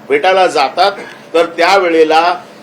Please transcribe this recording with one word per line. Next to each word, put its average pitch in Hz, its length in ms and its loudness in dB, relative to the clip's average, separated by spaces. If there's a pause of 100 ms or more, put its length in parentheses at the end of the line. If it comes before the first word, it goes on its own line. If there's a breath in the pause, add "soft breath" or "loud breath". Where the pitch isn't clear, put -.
भेटायला 185 380 2
जातात 156 460 0 (420 loud breath)
तर 165 120 2 (100)
त्यावेळेला 165 680 2 (400)